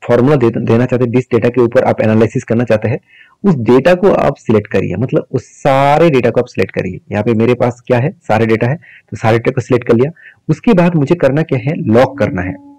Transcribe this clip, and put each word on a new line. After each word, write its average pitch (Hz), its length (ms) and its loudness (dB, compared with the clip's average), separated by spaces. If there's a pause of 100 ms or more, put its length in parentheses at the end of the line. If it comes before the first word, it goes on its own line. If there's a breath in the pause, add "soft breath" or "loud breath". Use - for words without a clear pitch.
formula 123 320 2
दे-, 120 200 0
देना 120 300 0
चाहते 127 180 -2
हैं, 117 80 -2
जिस 123 180 0
data 117 180 0
के 120 120 0
ऊपर 120 220 2
आप 113 180 -2
analysis 110 440 0
करना 117 200 -2
चाहते 107 240 -2
हैं, 135 100 -4 (460 soft breath)
उस 196 100 2
data 127 400 2
को 185 180 2
आप - 240 -2
select 107 300 -2
करिए, 95 300 -4
मतलब - 340 -4
उस 127 140 -6
सारे 143 680 2
data 123 200 2
को 107 100 -2
आप - 60 -2
select - 280 -6
करिए। 95 260 -8 (120)
यहाँ 104 120 -2
पे 120 100 0
मेरे 117 200 0
पास 120 320 -4
क्या 123 120 0
है, 135 120 -2
सारे 110 360 -2
data 110 200 0
है, 131 100 -4 (340 loud breath)
तो - 60 -12
सारे 113 220 0
data 117 120 -4
को 131 100 -4
सिलेक्ट 120 280 0
कर 117 60 4
लिया। 123 160 0 (380 loud breath)
उसके 156 240 0
बाद 175 220 2
मुझे 151 200 0
करना 147 280 0
क्या 151 160 -4
है, 120 180 -4
लॉक 113 420 0
करना 92 240 -2
है। 92 120 -8 (240)